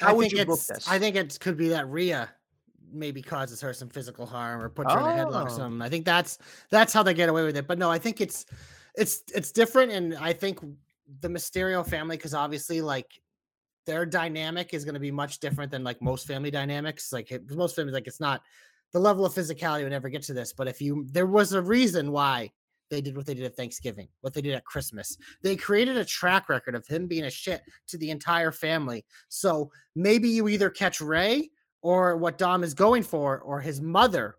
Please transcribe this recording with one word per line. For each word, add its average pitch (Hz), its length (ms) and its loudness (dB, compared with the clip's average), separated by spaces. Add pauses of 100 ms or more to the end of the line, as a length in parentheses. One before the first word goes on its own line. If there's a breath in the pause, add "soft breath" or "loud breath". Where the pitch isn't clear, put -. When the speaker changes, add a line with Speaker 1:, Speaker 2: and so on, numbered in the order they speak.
Speaker 1:
I 185 60 4
Speaker 2:
how 208 80 8
would 226 100 6
Speaker 1:
think 202 80 0
Speaker 2:
you 202 120 2
book 160 140 0
Speaker 1:
it's, - 80 -4
Speaker 2:
this? - 220 -8
Speaker 1:
I 185 100 4
think 202 160 2
it 170 240 -2
could 180 180 -2
be 165 120 2
that 156 180 0
Rhea 147 480 -2 (560)
maybe 143 300 -8
causes 131 400 -8
her 131 120 -6
some 123 160 -14
physical 120 360 -12
harm 120 360 -8
or 117 80 -8
puts 139 240 0
her 202 60 6
in 285 80 0
a - 20 2 (160)
headlock - 200 -2
or 127 40 -6
Speaker 2:
Oh. - 0 -
Speaker 1:
something. 117 320 -6
I 120 80 -6
think 165 160 -4
that's, 175 320 2 (320 loud breath)
that's 214 240 6
how 220 100 6
they 185 100 4
get 170 160 4
away 160 160 2
with 156 120 0
it. 139 100 -4
But 175 120 -2
no, 180 100 2
I 165 80 2
think 220 240 -4
it's, - 240 -6 (500 loud breath)
it's, - 280 0 (100)
it's 175 200 -4
different, 233 400 6
and 175 220 -2
I 156 180 -2
think 190 260 -4 (600)
the 170 80 -4
Mysterio 180 580 -2
family, 160 300 -4
'cause 156 160 -10
obviously, 151 480 -2
like, 139 380 -6 (680)
their 165 200 -2
dynamic 165 680 -4
is 147 120 -4
gonna 147 140 -6
be 139 120 -4
much 143 280 -6
different 143 320 -4
than, 131 120 -6
like, 123 180 -6
most 127 260 -2
family 143 240 -6
dynamics. 143 600 -4
Like, 120 200 -8
it, 123 200 -12
most 170 240 -2
families, 143 180 -4
like, 127 140 -6
it's - 120 -14
not, 139 240 -2 (500 soft breath)
the 175 60 2
level 196 260 4
of 175 80 0
physicality 156 500 -2
would 139 80 -4
never 139 180 -4
get 139 140 -8
to 143 100 -8
this, 123 200 -6
but 131 160 -4
if 123 120 -8
you, 143 280 -2
there 175 180 2
was 202 260 4
a 190 80 2
reason 180 500 4
why 135 400 0 (380)
they 147 120 -4
did 139 160 -6
what 139 80 -8
they 143 80 -4
did 127 120 -8
at 123 100 -8
Thanksgiving, 117 520 -8 (140)
what 135 120 -6
they 151 80 -6
did 139 120 -2
at 127 120 -6
Christmas. - 520 -8 (240 loud breath)
They 196 140 2
created 214 420 2
a 208 80 -2
track 180 420 2
record 127 280 -2
of 113 120 -8
him 170 200 -2
being 160 180 -2
a 131 60 -6
shit - 320 -6 (240 loud breath)
to 175 100 -10
the 156 140 -4
entire 165 400 0
family. 147 540 -2 (240 soft breath)
So 151 420 0 (240 soft breath)
maybe 214 340 4
you 226 180 4
either 202 220 4
catch 185 320 -2
Rey 190 480 2 (320)
or 180 360 4
what 165 200 0
Dom 180 260 4
is 160 100 -4
going 214 300 6
for, 143 380 0
or 143 180 -6
his 139 220 -6
mother 165 580 2